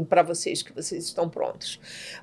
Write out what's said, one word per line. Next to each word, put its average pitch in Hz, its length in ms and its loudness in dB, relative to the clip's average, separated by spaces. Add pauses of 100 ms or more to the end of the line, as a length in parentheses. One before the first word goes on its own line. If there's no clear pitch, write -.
pra 170 140 10
vocês 165 380 -2
que - 120 -10
vocês 156 320 -6
estão 170 240 0
prontos. - 500 -6 (440)